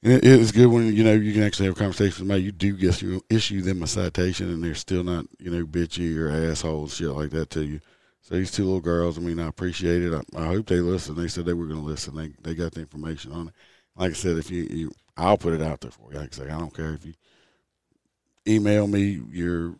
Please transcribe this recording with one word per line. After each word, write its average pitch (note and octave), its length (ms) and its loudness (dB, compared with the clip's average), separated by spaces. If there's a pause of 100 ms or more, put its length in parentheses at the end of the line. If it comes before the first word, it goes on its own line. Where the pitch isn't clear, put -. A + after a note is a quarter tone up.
And B2 100 8
it, B2+ 120 6
it C3 120 12
was A2+ 140 6
good A#2+ 160 8
when, A#2 260 4
you G#2+ 100 4
know, A2 100 8
you G#2+ 180 4
can G#2+ 120 4
actually G2 240 0
have F#2 100 -2
a - 20 -14
conversation G2+ 280 2
with F2+ 100 -2
somebody. F#2+ 260 0
You G2+ 80 -4
do G2 240 -2
guess F2+ 260 2
you F#2 280 -4
issue G#2+ 320 0
them F#2 200 -2
a D#2+ 60 -6
citation, F2+ 640 -2
and E2+ 120 -4
they're E2 140 -4
still F2+ 300 -4
not, F2 200 -4 (140)
you F2 120 -8
know, E2+ 140 -2
bitchy E2 520 -4
or D#2 120 -2
asshole D#2 540 -2
and D2+ 80 -10
shit E2 180 -6
like C#2+ 220 -6
that D#2+ 200 -4
to D#2 140 -4
you. D2+ 140 -8 (420)
So - 140 -8
these F#2 160 -2
two G#2 120 -2
little F#2 180 0
girls, E2+ 360 0
I E2 40 -8
mean, E2+ 180 -4
I E2 80 -4
appreciate F2 560 -2
it. E2+ 100 -2
I, D2 80 -6 (180)
I D#2+ 60 -4
hope F#2+ 220 -2
they F2+ 140 2
listen. F2 340 -2
They E2 120 -4
said F2 180 -6
they F2 80 -2
were E2+ 120 -4
gonna D#2 160 -8
listen. D2 340 -8
They, D#2 160 -10 (100)
they E2 120 -8
got E2 200 -6
the E2 80 -12
information D#2 500 -12
on E2 160 -10
it. D#2+ 60 -20 (420)
Like F#2 160 -2
I - 20 -6
said, E2+ 240 -2
if D#2+ 140 -8
you, F2 180 -4
you, D#2+ 220 -6 (260)
I'll G2 200 4
put E2+ 160 -2
it D#2 80 -2
out D#2 200 -4
there A#1+ 100 -14
for A1+ 220 -20
you. C#2+ 60 -10
Like C#2+ 140 -12
I - 40 -16
say, C2+ 120 -10
I D#2 100 -8
don't E2 140 -10
care D#2 200 -8
if D2+ 120 -14
you D#2+ 80 -16 (1300)
email G#2 400 4
me G2+ 340 0 (100)
your E2+ 480 -4